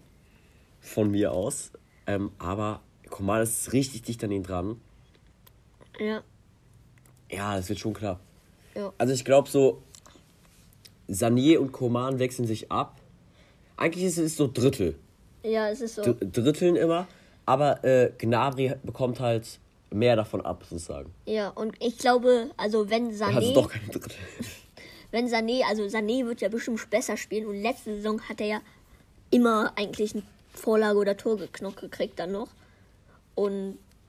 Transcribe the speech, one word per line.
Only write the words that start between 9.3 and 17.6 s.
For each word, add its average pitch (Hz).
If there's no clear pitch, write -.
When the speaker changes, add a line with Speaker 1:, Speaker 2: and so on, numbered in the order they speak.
Speaker 1:
so, 135
Sané 123
und 131
Coman 123
wechseln 123
sich 110
ab. 123
Eigentlich 175
ist 170
es 160
so 143
Drittel. 107
Speaker 2:
Ja, 220
es 214
ist 226
so. 208
Speaker 1:
Dr-, 120
Dritteln 151
immer, 170
aber, 135